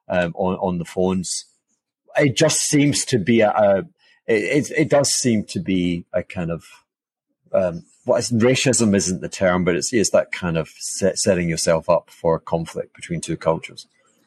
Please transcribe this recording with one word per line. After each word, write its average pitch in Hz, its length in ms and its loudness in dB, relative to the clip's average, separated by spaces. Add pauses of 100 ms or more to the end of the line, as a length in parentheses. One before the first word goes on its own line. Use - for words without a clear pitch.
um, 87 260 0
on, 92 220 -2
on 90 220 -2
the 82 60 -6
phones. 92 600 -2 (720)
It 147 200 2
just 156 260 2
seems 143 440 0
to 123 120 0
be 110 240 4
a, 104 80 4
a 101 280 4 (480)
it, 113 440 0
it, - 0 -
it 156 200 0
does 143 220 2
seem 110 340 0
to - 140 -8
be 87 520 -2
a 90 120 -2
kind 85 260 -8
of, 80 140 -8 (880)
um, 90 320 -2 (200)
what - 140 2
is, 120 140 -4
racism 117 640 2
isn't 92 260 0
the 78 80 -10
term, 90 360 0
but 87 120 0
it's, - 160 -6
it's 104 180 2
that - 220 2
kind 85 240 -4
of 80 120 -2 (100)
set, - 400 -2
setting 90 300 0
yourself 80 400 -2
up 82 220 0
for 82 260 -2
a - 40 -4
conflict - 540 -6
between 85 260 -10
two 80 160 -8
cultures. - 500 -4 (400)